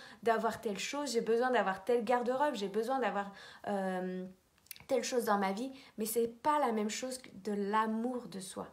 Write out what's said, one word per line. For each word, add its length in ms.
d'avoir 380
telle 180
chose, 340
j'ai 80
besoin 300
d'avoir 340
telle 200
garde-robe, 500
j'ai 140
besoin 300
d'avoir, 340
euh, 560
telle 160
chose 220
dans 120
ma 140
vie, 180
mais 100
c'est 220
pas 300
la 140
même 180
chose 280
que 120
de 80
l'amour 720
de 140
soi, 320